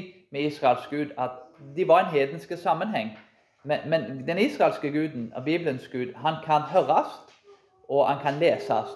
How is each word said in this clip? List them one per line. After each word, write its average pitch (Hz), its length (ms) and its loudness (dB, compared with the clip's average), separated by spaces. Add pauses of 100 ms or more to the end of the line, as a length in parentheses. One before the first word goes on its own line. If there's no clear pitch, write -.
(320)
med 143 160 -2
Israels 131 420 2
Gud, 147 280 -4
at 127 180 -4 (400)
de 180 100 0
var 175 220 6
en 160 80 -2
hedenske 147 420 -2
sammenheng. 165 540 -2 (520)
Men, 143 220 -2
men 156 400 -2
den 170 140 -2
israelske 196 500 2
Guden, 147 460 -4
av 127 100 -8
Bibelens 156 460 -2
Gud, 123 240 -6
han 156 300 -2
kan 151 260 2
høres, 170 400 4 (760)
og 139 180 4
han 143 160 2
kan 147 160 0
leses 113 560 2